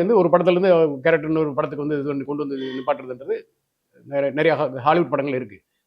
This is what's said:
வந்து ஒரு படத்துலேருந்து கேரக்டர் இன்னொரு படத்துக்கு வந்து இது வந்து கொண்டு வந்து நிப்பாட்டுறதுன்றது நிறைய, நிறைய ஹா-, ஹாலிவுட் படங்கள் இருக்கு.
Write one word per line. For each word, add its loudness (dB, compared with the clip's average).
வந்து 4
ஒரு 4
படத்துலேருந்து 4
கேரக்டர் 2
இன்னொரு -2
படத்துக்கு -4
வந்து -2
இது -6
வந்து -4
கொண்டு -6
வந்து -8
நிப்பாட்டுறதுன்றது -6
நிறைய, -2
நிறைய 2
ஹா-, -2
ஹாலிவுட் 2
படங்கள் -2
இருக்கு. -8